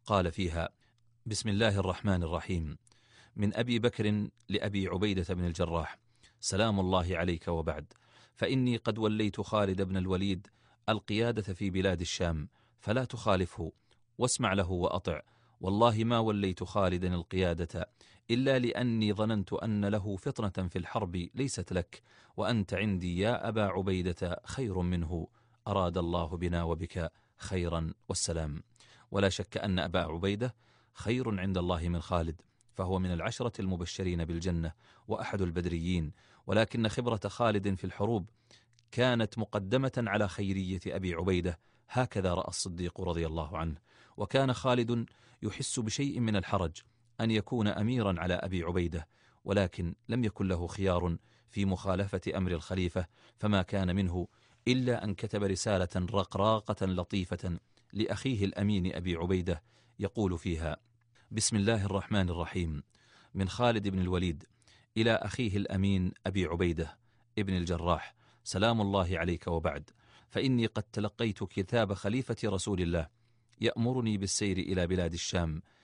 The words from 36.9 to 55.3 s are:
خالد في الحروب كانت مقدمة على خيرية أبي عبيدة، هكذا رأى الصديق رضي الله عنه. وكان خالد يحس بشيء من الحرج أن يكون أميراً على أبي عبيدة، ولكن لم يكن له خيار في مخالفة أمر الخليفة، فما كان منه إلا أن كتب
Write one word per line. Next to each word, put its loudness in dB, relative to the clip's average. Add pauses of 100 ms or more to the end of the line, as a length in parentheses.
خالد 2
في -8
الحروب -2 (600)
كانت 2
مقدمة 0
على 0
خيرية -2
أبي -2
عبيدة، 0 (300)
هكذا 0
رأى -2
الصديق -6
رضي 0
الله -4
عنه. -4 (400)
وكان 2
خالد 2 (360)
يحس -4
بشيء -2
من 2
الحرج 0 (380)
أن 2
يكون 2
أميراً 2
على 2
أبي -2
عبيدة، -2 (360)
ولكن 0 (140)
لم 0
يكن 0
له 0
خيار 2 (340)
في -2
مخالفة 0 (160)
أمر 0
الخليفة، -2 (300)
فما 2
كان 0
منه 0 (400)
إلا 2
أن -2
كتب -2